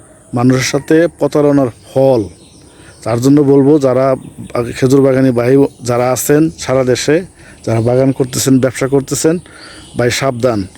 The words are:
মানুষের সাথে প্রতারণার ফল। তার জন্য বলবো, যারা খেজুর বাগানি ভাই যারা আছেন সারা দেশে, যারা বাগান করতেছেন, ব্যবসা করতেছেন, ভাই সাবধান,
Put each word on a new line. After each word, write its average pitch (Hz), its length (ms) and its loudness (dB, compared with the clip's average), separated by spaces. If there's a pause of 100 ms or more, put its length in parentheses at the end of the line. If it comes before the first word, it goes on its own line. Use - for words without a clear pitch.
(340)
মানুষের 127 300 0
সাথে 160 440 0 (120)
প্রতারণার 143 480 0 (260)
ফল। 131 300 2 (800)
তার 117 180 -4
জন্য 139 200 4
বলবো, 139 380 4
যারা 131 360 0 (640)
খেজুর 135 220 2
বাগানি 131 300 2
ভাই 127 340 2 (180)
যারা 123 280 -2
আছেন 147 380 0
সারা 131 340 -2
দেশে, 135 380 0 (440)
যারা 117 160 -2
বাগান 127 300 2
করতেছেন, 131 480 0
ব্যবসা 131 280 -2
করতেছেন, 139 500 -2 (600)
ভাই 120 140 0
সাবধান, 117 560 -4 (100)